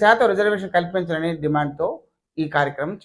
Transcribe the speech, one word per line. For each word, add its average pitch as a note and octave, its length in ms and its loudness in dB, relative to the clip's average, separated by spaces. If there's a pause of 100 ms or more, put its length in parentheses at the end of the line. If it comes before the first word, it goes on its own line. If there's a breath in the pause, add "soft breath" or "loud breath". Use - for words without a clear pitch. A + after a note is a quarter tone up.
శాతం A3+ 300 6
రిజర్వేషన్ G3 440 0
కల్పించాలనే E3+ 540 -2 (160)
డిమాండ్తో D3 420 -2 (540)
ఈ D#3 140 -2
కార్యక్రమం C#3+ 500 -2